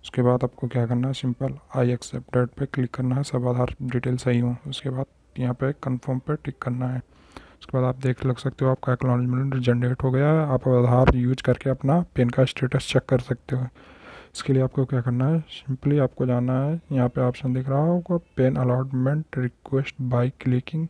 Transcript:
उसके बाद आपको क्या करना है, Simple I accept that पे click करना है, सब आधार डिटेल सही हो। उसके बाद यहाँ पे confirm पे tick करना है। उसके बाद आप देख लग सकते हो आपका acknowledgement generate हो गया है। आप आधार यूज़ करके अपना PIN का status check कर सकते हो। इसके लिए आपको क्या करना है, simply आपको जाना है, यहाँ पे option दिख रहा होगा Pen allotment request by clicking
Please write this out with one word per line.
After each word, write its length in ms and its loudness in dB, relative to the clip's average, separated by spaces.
उसके 200 -2
बाद 220 2
आपको 240 -6
क्या 180 -2
करना 220 -2
है, 60 -2
Simple 400 -4
I 160 2
accept 440 -6
that 140 2
पे 160 -6
click 280 -4
करना 220 -2
है, 60 -2
सब 260 -2
आधार 340 0
डिटेल 340 -2
सही 220 0
हो। 160 0
उसके 220 -6
बाद 160 -4
यहाँ 160 -2
पे 180 -2
confirm 360 -4
पे 180 -4
tick 220 -10
करना 300 -4
है। 140 -4
उसके 180 -4
बाद 100 2
आप 140 -4
देख 240 -2
लग 100 0
सकते 280 -4
हो 60 4
आपका 220 0
acknowledgement 640 0
generate 480 0
हो 60 2
गया 200 4
है। 180 2
आप 200 0
आधार 480 6
यूज़ 260 0
करके 280 0
अपना 300 2
PIN 160 4
का 140 4
status 480 -2
check 160 2
कर 120 2
सकते 360 -6
हो। 120 -2
इसके 180 -2
लिए 100 4
आपको 220 0
क्या 160 -2
करना 260 0
है, 240 2
simply 500 -2
आपको 260 0
जाना 280 0
है, 260 -2
यहाँ 160 2
पे 120 -4
option 340 0
दिख 140 -4
रहा 100 0
होगा 380 0
Pen 200 4
allotment 840 0
request 560 -2
by 120 2
clicking 480 0